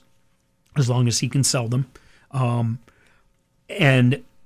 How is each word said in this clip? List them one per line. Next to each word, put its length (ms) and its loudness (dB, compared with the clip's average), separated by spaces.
as 100 2
long 200 2
as 100 -2
he 100 -4
can 160 0
sell 240 -2
them. 180 -2
Um, 480 -2
and 540 2